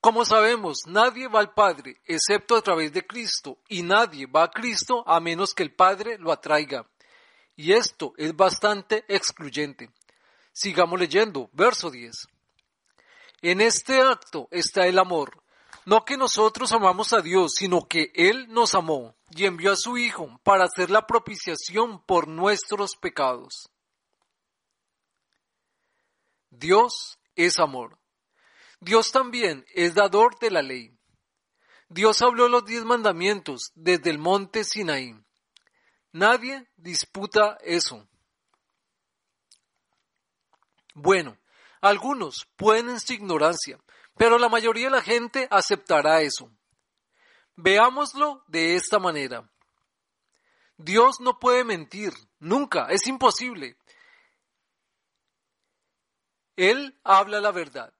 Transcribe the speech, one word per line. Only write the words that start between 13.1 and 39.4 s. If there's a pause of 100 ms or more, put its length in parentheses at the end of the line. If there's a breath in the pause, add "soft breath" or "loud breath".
"En
este
acto
está
el
amor, (400 soft breath)
no
que
nosotros
amamos
a
Dios,
sino
que
Él
nos
amó (140)
y
envió
a
su
Hijo
para
hacer
la
propiciación
por
nuestros
pecados". (2750)
Dios (180)
es
amor. (800 soft breath)
Dios
también (100)
es
dador
de
la
ley. (920 soft breath)
Dios
habló
los
diez
mandamientos
desde
el
monte
Sinaí. (960)
Nadie
disputa
eso. (2750)